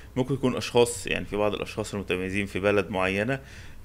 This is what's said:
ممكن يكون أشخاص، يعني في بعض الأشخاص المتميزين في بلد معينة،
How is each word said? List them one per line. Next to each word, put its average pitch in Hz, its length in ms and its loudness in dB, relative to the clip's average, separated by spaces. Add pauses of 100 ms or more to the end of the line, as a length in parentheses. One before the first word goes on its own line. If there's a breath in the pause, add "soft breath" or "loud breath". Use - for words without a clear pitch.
(160 loud breath)
ممكن 131 180 0
يكون 127 220 2
أشخاص، - 520 4
يعني 92 180 -2
في 98 100 -4
بعض 104 180 2
الأشخاص - 400 -6
المتميزين 95 520 -2
في 98 140 -4
بلد 101 300 4
معينة، 98 500 0 (460 loud breath)